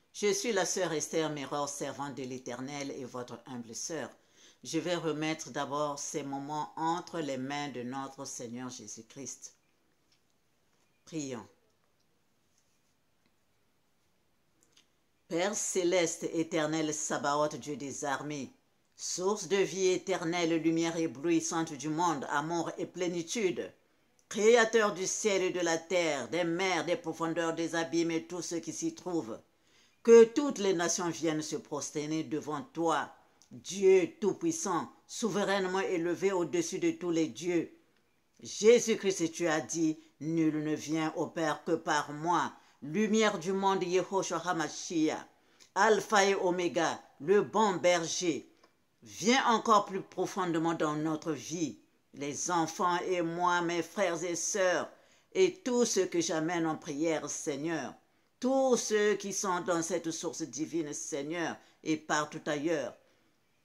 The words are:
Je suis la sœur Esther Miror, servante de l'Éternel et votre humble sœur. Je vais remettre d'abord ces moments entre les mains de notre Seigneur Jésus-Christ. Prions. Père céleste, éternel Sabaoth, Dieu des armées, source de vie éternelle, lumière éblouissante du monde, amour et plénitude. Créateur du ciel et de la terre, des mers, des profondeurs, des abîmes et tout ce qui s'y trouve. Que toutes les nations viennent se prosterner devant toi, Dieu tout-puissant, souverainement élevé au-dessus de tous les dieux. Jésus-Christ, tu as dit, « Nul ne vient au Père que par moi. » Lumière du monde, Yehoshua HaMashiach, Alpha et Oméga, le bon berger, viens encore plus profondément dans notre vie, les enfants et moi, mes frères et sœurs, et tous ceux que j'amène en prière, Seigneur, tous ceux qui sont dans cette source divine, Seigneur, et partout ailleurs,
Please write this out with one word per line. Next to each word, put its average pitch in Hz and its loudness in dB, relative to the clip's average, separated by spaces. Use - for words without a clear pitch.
Je 208 0
suis 220 0
la 185 2
sœur 180 0
Esther 156 -2
Miror, 143 -4
servante 139 -8
de 135 -8
l'Éternel 131 -8
et 135 -10
votre 120 -10
humble 120 -12
sœur. 135 -8
Je 131 -4
vais 170 -2
remettre 156 -4
d'abord 143 -2
ces - -8
moments 143 -6
entre 170 -2
les 139 -4
mains 143 -4
de 123 -8
notre 135 -10
Seigneur 123 -10
Jésus-Christ. - -16
Prions. 131 -8
Père 185 -2
céleste, 170 0
éternel 160 0
Sabaoth, 151 0
Dieu 139 -8
des 131 -8
armées, 139 -6
source 190 -2
de 196 2
vie 185 2
éternelle, 175 0
lumière 165 2
éblouissante 160 0
du 143 -6
monde, 156 0
amour 160 0
et 170 -4
plénitude. 175 -2
Créateur 226 6
du 180 -4
ciel 196 0
et 180 2
de 175 -2
la 170 2
terre, 156 -2
des 170 0
mers, 170 0
des 170 0
profondeurs, 165 -2
des 160 -4
abîmes 165 0
et 165 -2
tout 175 -8
ce 160 -6
qui 160 -6
s'y 160 -4
trouve. 147 -4
Que 226 12
toutes 285 2
les 196 2
nations 180 0
viennent 156 0
se 147 -6
prosterner 147 -6
devant 139 -4
toi, 156 0
Dieu 190 4
tout-puissant, 170 -2
souverainement 190 0
élevé 175 0
au-dessus 175 0
de 165 2
tous 175 -6
les 160 2
dieux. 160 -2
Jésus-Christ, 196 4
tu 170 -2
as 156 2
dit, « 156 0
Nul 156 0
ne 151 -2
vient 156 -2
au 160 -2
Père 151 -2
que 175 -2
par 151 0
moi. » 151 0
Lumière 202 2
du 170 -4
monde, 190 2
Yehoshua 180 0
HaMashiach, 156 -2
Alpha 208 4
et 196 4
Oméga, 175 0
le 190 4
bon 190 2
berger, 165 0
viens 196 2
encore 220 4
plus 190 -6
profondément 170 -2
dans 156 0
notre 156 -2
vie, 143 -4
les 143 -6
enfants 175 0
et 180 2
moi, 175 2
mes 170 0
frères 170 -2
et 175 -4
sœurs, 180 0
et 180 4
tous 240 4
ceux 190 2
que 175 0
j'amène 165 0
en 156 0
prière, 147 -2
Seigneur, 143 -6
tous 262 4
ceux 208 2
qui 202 -4
sont 180 -2
dans 165 0
cette 165 -4
source 160 -6
divine, 147 -4
Seigneur, 147 -6
et 156 2
partout 151 -2
ailleurs, 147 -2